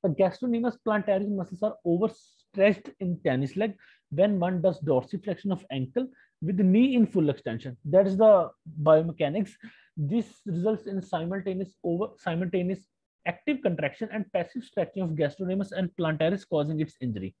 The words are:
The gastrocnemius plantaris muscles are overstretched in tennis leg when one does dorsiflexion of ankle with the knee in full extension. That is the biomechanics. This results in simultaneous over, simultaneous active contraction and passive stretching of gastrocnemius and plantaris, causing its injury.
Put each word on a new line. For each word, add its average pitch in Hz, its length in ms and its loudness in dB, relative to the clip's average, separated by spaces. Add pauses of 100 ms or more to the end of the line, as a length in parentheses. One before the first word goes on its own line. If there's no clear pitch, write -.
The 185 80 0
gastrocnemius 233 640 0 (100)
plantaris 208 440 0
muscles 185 320 -6
are 214 140 -2 (100)
overstretched - 1040 0 (100)
in 180 240 -4
tennis 135 320 0
leg 208 200 -2 (340)
when 190 280 2
one 175 220 0
does 180 200 0
dorsiflexion 170 720 -2
of 175 180 -6
ankle 135 380 -4 (340)
with 180 140 -2
the 196 80 2
knee 240 320 6
in 226 100 6
full 156 240 2
extension. 123 540 -8
That 180 200 6
is 190 120 0
the 202 340 6 (320)
biomechanics. 160 720 2 (440)
This 165 300 -2 (180)
results 208 440 -2
in 190 120 -4
simultaneous 185 840 -6
over, 175 240 -2 (100)
simultaneous 180 640 -2 (460)
active - 360 -4
contraction 175 500 -4
and 208 200 -6
passive 180 320 -4
stretching 190 400 -4
of 165 60 -4
gastrocnemius 180 600 -4
and 185 180 -4 (100)
plantaris, 160 480 0
causing 151 340 -2
its 151 200 -4
injury. 101 400 -6